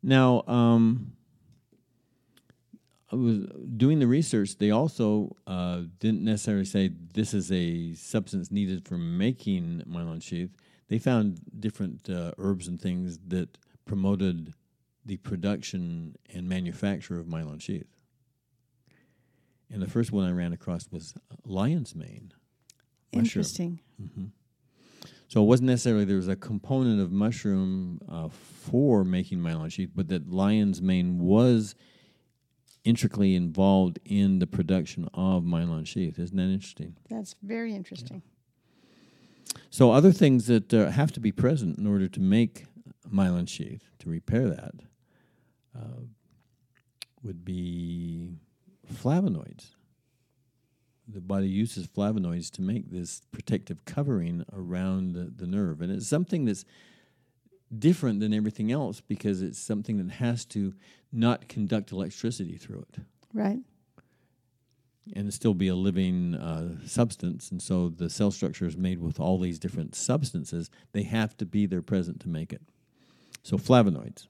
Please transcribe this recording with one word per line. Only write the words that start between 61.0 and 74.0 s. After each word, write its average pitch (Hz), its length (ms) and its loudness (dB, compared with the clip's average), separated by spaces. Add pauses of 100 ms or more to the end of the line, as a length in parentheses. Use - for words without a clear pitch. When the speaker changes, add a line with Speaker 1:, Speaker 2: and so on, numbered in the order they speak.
Speaker 1:
not 117 360 0
conduct 104 440 -4
electricity 95 640 -6
through - 320 -16
it. - 140 -16 (320)
Speaker 2:
Right. 214 240 -2 (1600)
Speaker 1:
And 101 200 -4
still 110 200 2
be 95 140 0
a 92 60 0
living, 92 640 0
uh, 82 500 -8
substance. 92 640 -4
And 90 100 -8
so 90 280 0
the 85 200 -6
cell 101 220 0
structure 92 360 -4
is 82 100 -6
made 92 240 -2
with 82 180 -6
all 92 200 0
these 90 200 -4
different 90 360 -8
substances. 123 760 -4 (220)
They 101 100 -2
have 107 360 -2
to 104 80 -6
be 101 200 0
there 90 160 -2
present 90 380 -2
to - 80 -10
make 82 240 -6
it. - 100 -14 (800)
So - 160 -2
flavonoids. 98 720 4